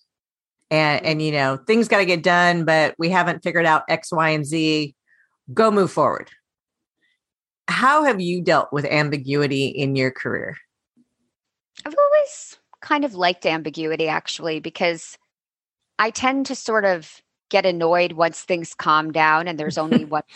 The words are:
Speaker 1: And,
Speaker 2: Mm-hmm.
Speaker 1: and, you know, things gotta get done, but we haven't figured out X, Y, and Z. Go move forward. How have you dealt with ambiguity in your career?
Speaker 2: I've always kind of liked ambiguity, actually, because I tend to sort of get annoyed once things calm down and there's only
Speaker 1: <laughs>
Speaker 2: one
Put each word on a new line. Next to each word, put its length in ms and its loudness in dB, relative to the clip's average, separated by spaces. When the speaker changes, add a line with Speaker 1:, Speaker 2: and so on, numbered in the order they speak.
Speaker 1:
And, 280 2
Speaker 2:
Mm-hmm. 80 -6
Speaker 1:
and, 160 -2
you 100 -2
know, 240 0
things 220 2
gotta 160 2
get 200 0
done, 400 4
but 340 2
we 100 -2
haven't 340 0
figured 240 0
out 220 2
X, 240 -4
Y, 180 0
and 140 -2
Z. 500 -2
Go 160 4
move 220 2
forward. 380 0
How 360 2
have 160 2
you 220 -2
dealt 300 2
with 120 -2
ambiguity 840 0
in 280 -4
your 140 0
career? 460 -8
Speaker 2:
I've 120 -10
always 640 2
kind 240 -2
of 100 -6
liked 320 -2
ambiguity, 640 -4
actually, 520 -6
because 560 -4
I 100 2
tend 360 -2
to 100 -8
sort 280 -2
of 360 -2
get 180 0
annoyed 460 2
once 280 0
things 340 -4
calm 380 2
down 340 2
and 140 -8
there's 180 -4
only 260 2
Speaker 1:
<laughs> 0 -
Speaker 2:
one 180 -4